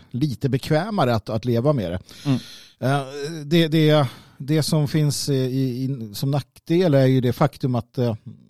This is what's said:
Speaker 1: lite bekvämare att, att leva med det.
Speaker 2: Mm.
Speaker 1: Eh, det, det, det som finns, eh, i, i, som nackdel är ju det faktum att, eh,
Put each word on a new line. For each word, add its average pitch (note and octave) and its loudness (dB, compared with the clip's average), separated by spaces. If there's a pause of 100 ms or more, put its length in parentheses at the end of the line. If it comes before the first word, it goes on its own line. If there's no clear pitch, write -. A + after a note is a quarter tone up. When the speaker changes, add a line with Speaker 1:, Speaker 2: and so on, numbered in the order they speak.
(120)
Speaker 1:
lite C3+ -2
bekvämare D3+ 0
att, - -6
att A2 -4
leva B2 2
med F#2+ -4
det. F2 -4 (260)
Speaker 2:
Mm. C3+ 0 (400)
Speaker 1:
Eh, C3+ -2 (400)
det, E3 4
det, D3+ 4 (320)
det D3 0
som D3+ 0
finns, D3 0
eh, C#3 0
i, C3 -2
i, A2+ -6
som C#3 -2
nackdel E3 0
är C3+ 6
ju C3 4
det A#2+ 0
faktum C3+ 0
att, - -6
eh, A#2+ 0 (340)